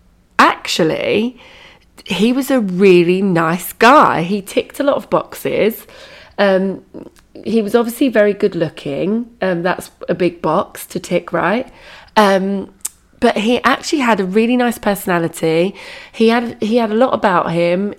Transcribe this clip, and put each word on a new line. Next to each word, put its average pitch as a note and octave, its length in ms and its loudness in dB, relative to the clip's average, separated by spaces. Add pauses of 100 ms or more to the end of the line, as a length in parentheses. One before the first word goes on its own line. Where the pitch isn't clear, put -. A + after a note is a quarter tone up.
(400)
actually, G#3+ 1000 0 (680)
he G#3+ 280 0
was C4 160 -2
a C4 100 2
really F#3 640 4
nice E3+ 500 0
guy. A3 520 4
He F#3+ 180 -4
ticked - 380 -6
a C#4+ 40 -2
lot C#4+ 120 0
of - 140 -8
boxes. E3+ 760 -2 (540)
Um, F#3+ 440 0 (600)
he A3 160 0
was G3+ 140 -2
obviously A#3 340 0
very G#3 240 4
good G3+ 220 -2
looking. E3 720 -4 (120)
Um, F#3 200 -2
that's - 300 -4 (160)
a F3+ 80 -2
big - 260 -2
box - 460 -4
to - 120 -10
tick, - 320 -4
right? F3+ 400 -2 (460)
Um, G3 560 2 (460)
but A#3+ 180 2
he A#3 260 0
actually C4+ 360 -2
had A#3 200 2
a F#3+ 60 -2
really A3+ 320 2
nice A#3+ 220 -2
personality. F3 960 -2 (360)
He A3+ 180 2
had, A#3 340 -2
he A3 140 0
had A3+ 120 0
a G#3+ 60 -2
lot B3 180 2
about F#3 380 0
him, F3 480 0